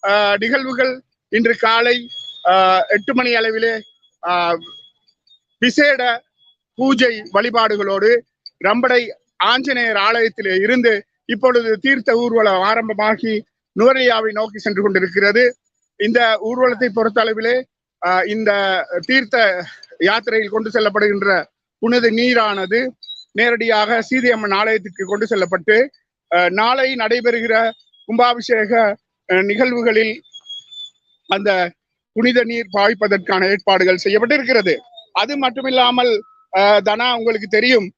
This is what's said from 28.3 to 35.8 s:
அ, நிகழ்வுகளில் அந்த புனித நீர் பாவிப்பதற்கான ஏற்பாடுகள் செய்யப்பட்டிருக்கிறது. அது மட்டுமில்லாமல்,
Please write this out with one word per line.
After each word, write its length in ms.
அ, 80
நிகழ்வுகளில் 800
அந்த 440
புனித 300
நீர் 300
பாவிப்பதற்கான 760
ஏற்பாடுகள் 540
செய்யப்பட்டிருக்கிறது. 760
அது 280
மட்டுமில்லாமல், 840